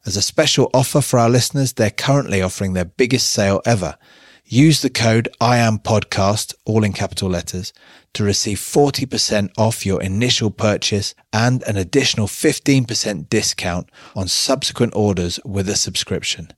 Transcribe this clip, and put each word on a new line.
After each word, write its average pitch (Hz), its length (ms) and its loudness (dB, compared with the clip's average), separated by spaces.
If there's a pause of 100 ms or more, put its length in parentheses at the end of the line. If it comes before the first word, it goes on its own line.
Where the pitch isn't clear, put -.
As 95 100 -4
a 104 60 -2
special - 500 2
offer 131 280 2
for 131 180 2
our 117 100 4
listeners, 127 440 2
they're 107 180 0
currently 135 500 0
offering 92 340 -2
their 92 120 0
biggest 123 440 0
sale 98 360 2
ever. 92 300 0 (500)
Use 143 360 4
the 135 80 0
code 113 380 2 (120)
I 120 180 4
am 113 200 2
podcast, 101 760 0 (100)
all 110 180 0
in 101 100 0
capital 98 360 -6
letters, 90 440 -6 (420)
to 107 100 -2
receive 101 340 0
forty 143 480 0
percent 104 500 -2
off 110 300 0
your 92 160 0
initial 110 480 0
purchase 104 640 -2 (180)
and 123 320 2
an 101 120 -4
additional 104 500 0
fifteen 135 580 0
percent 104 460 -6
discount 92 580 -2 (280)
on 95 100 -4
subsequent - 720 -2
orders 92 480 0
with 98 240 -4
a 101 80 -2
subscription. - 800 -6